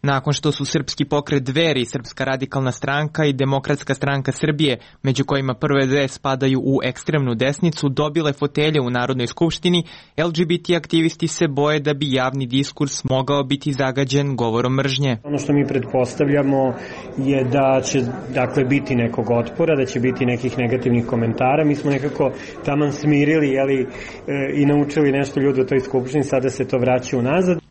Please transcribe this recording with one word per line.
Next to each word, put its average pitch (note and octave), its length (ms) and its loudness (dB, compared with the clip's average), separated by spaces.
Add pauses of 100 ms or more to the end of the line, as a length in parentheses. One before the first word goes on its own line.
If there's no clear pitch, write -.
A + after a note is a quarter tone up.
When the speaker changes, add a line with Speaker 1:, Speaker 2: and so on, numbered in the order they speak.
Speaker 1:
Nakon C#3 320 0
što D3 180 0
su C#3 140 -4
Srpski C#3+ 400 -2
pokret D3 380 0
Dveri, C3+ 420 0
Srpska B2+ 380 -8
radikalna C3 480 -2
stranka D3+ 540 -2
i C#3+ 80 2
Demokratska C3+ 600 -2
stranka C#3 380 -2
Srbije, D3 480 0 (240)
među C3+ 220 0
kojima C3+ 280 0
prve C#3 320 2
dve C#3 220 2
spadaju C3 520 0
u C3+ 240 0
ekstremnu B2+ 520 0
desnicu, C#3+ 540 0
dobile D3+ 440 0
fotelje D3+ 480 0
u B2 80 -2
Narodnoj B2 380 -2
skupštini, F3 560 0 (340)
L E3+ 140 0
G E3 140 0
B F3 180 0
T F3 120 0
aktivisti E3 520 0
se E3+ 200 0
boje D3 320 2
da D3 140 0
bi C#3 180 -2
javni C3 360 0
diskurs C#3 560 -2
mogao C3+ 400 0
biti C#3 300 -2
zagađen C3+ 600 0
govorom A#2+ 400 0
mržnje. C3+ 480 0
Speaker 2:
Ono D3 140 -4
što C#3+ 160 0
mi C#3+ 140 4
pretpostavljamo C3+ 1040 0 (440)
je C3+ 260 2
da C3+ 380 2
će, C3+ 180 -2 (340)
dakle, C3 300 0
biti C3+ 320 0
nekog A#2 340 0
otpora, B2 460 2
da C3+ 100 2
će - 140 -4
biti B2+ 260 0
nekih B2 320 -2
negativnih A#2+ 480 0
komentara. B2+ 600 0
Mi D3 100 2
smo C#3+ 160 -2
nekako C#3 400 0 (340)
taman D3 260 0
smirili, D3 560 2
jeli, C3+ 340 2
e, A#2+ 60 -2 (680)
i C#3+ 100 4
naučili D3 460 2
nešto C#3 280 0
ljude C3+ 220 2
u B2+ 40 4
toj C3+ 140 2
skupštini, C3 440 -2
sada C3 260 0
se B2 180 -4
to C#3 100 -2
vraća B2+ 400 0
unazad. E3 400 2 (140)